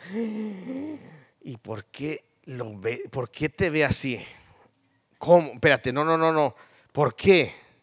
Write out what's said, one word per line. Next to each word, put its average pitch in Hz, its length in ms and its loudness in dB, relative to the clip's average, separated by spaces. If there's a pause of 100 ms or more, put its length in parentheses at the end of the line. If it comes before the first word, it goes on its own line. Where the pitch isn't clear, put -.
<gasps> 214 1400 -12
¿y 123 160 -14
por 107 280 -12
qué 147 380 -10 (200)
lo 120 340 -12
ve? 120 320 -6
¿Por 123 220 -8
qué 151 180 -4
te 180 220 -2
ve 151 120 2
así? 131 400 -2 (920)
¿Cómo? 160 360 4
Espérate, 127 380 2
no, 147 140 0
no, 160 140 2
no, 160 120 4
no. 151 240 2 (360)
¿Por 143 240 0
qué? 175 400 4 (280)